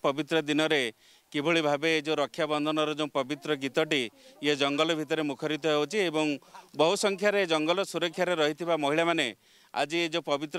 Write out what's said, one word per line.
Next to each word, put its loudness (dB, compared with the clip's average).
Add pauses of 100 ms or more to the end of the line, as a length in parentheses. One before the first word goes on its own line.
ପବିତ୍ର 0
ଦିନରେ 2 (500)
କିଭଳି 0
ଭାବେ 0
ଏ 0
ଯେଉଁ -2
ରକ୍ଷାବନ୍ଧନର 0
ଯେଉଁ -2
ପବିତ୍ର -4
ଗୀତଟି 0 (400)
ଇଏ 2
ଜଙ୍ଗଲ 2 (100)
ଭିତରେ -2
ମୁଖରିତ -4
ହେଉଛି 0
ଏବଂ 0 (480)
ବହୁ 4
ସଂଖ୍ୟାରେ 2
ଜଙ୍ଗଲ 2
ସୁରକ୍ଷାରେ -2
ରହିଥିବା 0
ମହିଳାମାନେ 2 (480)
ଆଜି -2
ଏ 0
ଯେଉଁ -4
ପବିତ୍ର -2